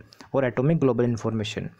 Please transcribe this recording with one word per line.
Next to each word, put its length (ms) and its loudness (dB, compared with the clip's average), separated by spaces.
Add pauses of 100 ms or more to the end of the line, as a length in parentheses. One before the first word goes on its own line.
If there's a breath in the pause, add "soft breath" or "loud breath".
(340 loud breath)
और 100 2
एटॉमी 300 0
ग्लोबल 300 2
इन्फॉर्मेशन। 640 -4 (120)